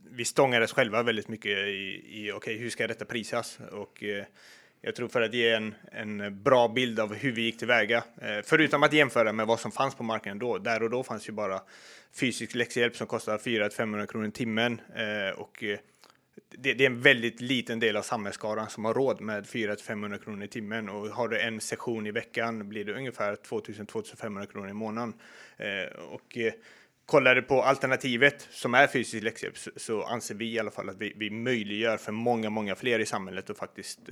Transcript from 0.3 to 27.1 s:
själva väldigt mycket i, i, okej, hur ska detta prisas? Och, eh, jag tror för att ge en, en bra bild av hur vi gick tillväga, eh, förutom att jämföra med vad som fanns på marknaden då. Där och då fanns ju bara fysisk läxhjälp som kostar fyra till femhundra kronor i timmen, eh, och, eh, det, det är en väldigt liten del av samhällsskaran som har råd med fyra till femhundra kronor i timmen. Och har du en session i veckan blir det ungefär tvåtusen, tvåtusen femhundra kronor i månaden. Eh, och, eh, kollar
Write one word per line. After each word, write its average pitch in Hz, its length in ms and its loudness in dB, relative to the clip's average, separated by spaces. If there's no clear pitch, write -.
själva 117 320 2
väldigt 110 240 0
mycket 104 300 -4
i, 98 520 -4
i, 104 220 -8
okej, 110 260 -6
hur 117 120 -6
ska 113 180 -2
detta 110 180 -6
prisas? 117 540 -6
Och, - 320 -12
eh, 101 220 -4
jag 110 140 -4
tror 120 120 -6
för 120 140 0
att 110 120 0
ge 117 180 4
en, 107 240 0
en 104 520 -8
bra 123 240 8
bild 117 320 0
av 107 140 0
hur 127 180 -2
vi 113 100 -2
gick 113 180 -2
tillväga, 117 380 4
eh, 110 460 -6
förutom 151 400 6
att 147 100 8
jämföra 120 400 6
med 110 140 0
vad 113 120 4
som 113 120 -6
fanns 135 240 0
på - 80 -8
marknaden 107 360 -4
då. 117 180 0
Där 113 260 -2
och 113 60 2
då 123 140 0
fanns 113 260 -10
ju 110 40 -10
bara 98 280 -2
fysisk 117 420 -2
läxhjälp 120 400 2
som 113 120 -6
kostar 110 300 -2
fyra 107 320 0
till - 80 -14
femhundra 107 300 -2
kronor 107 200 -4
i 107 40 -6
timmen, 113 500 0
eh, 107 440 -4
och, - 240 -14
eh, 101 160 -4
det, 131 240 -2
det 123 120 2
är 131 40 6
en 120 120 -6
väldigt 120 400 6
liten 123 380 -2
del 107 180 4
av 101 40 0
samhällsskaran 107 680 -4
som 107 160 -6
har 113 80 2
råd 123 280 0
med 104 260 -6
fyra 104 280 -2
till - 100 -12
femhundra 104 320 -6
kronor 101 260 -10
i 104 40 -8
timmen. 110 420 -8
Och 104 180 -6
har 110 200 -2
du 110 120 0
en 110 200 -2
session 113 480 -4
i 104 40 -4
veckan 113 580 -4
blir 104 160 -6
det 104 80 -6
ungefär 110 420 -4
tvåtusen, 107 500 -8
tvåtusen - 320 -10
femhundra 101 340 -8
kronor 98 180 -12
i 98 40 -10
månaden. 110 400 -6
Eh, 98 460 -6
och, - 340 -14
eh, 113 160 2
kollar 127 300 8